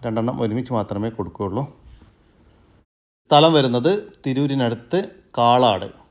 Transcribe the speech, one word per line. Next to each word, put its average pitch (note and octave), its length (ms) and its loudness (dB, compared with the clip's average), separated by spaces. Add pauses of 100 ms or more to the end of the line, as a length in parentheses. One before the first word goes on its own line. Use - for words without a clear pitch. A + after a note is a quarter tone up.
രണ്ടെണ്ണം A#2 380 -4
ഒരുമിച്ച് A2+ 340 -4
മാത്രമേ G#2 400 -6
കൊടുക്കുകയുള്ളൂ. G2 480 -8 (1600)
സ്ഥലം D#3 300 6
വരുന്നത് C3 360 2 (320)
തിരൂരിനടുത്ത് C3+ 760 -2 (400)
കാളാട്. A#2+ 500 2 (220)